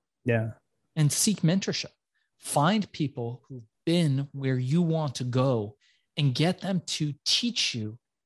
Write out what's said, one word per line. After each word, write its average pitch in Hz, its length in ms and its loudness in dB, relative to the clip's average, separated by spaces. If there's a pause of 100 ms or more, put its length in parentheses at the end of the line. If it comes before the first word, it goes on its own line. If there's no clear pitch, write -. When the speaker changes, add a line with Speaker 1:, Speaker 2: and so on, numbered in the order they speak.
(240)
Speaker 1:
Yeah. 113 260 0 (460)
Speaker 2:
And 151 160 4
seek - 300 0
mentorship. 180 500 0 (460)
Find 180 540 0
people 127 560 -6
who've 127 140 -14 (240)
been 147 460 2
where 131 260 -2
you 139 240 2
want 160 340 0
to 131 80 -6
go 123 520 0 (400)
and 139 180 2
get 170 260 0
them 185 260 -2
to 147 280 -4 (100)
teach - 500 0
you 110 240 -6 (280)